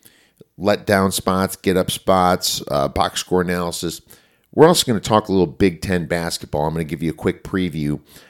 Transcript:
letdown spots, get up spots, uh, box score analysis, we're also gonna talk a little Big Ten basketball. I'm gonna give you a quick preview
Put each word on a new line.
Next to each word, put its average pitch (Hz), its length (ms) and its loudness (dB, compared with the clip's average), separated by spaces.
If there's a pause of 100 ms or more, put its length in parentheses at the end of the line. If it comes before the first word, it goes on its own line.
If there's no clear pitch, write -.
(580)
letdown 98 560 2
spots, 95 420 -2
get 92 220 0
up 92 140 0
spots, 92 800 0
uh, 71 180 0
box 90 320 -2
score 90 220 0
analysis, 87 600 -6 (500)
we're 147 160 8
also 175 160 4
gonna 110 160 -2
talk 107 300 2
a - 20 -4
little 95 140 4
Big 85 340 0
Ten 90 280 -2
basketball. 82 580 -4
I'm 78 80 -2
gonna 82 100 -4
give 78 200 -6
you 80 80 -2
a - 20 -12
quick - 300 -4
preview 78 580 -4 (280)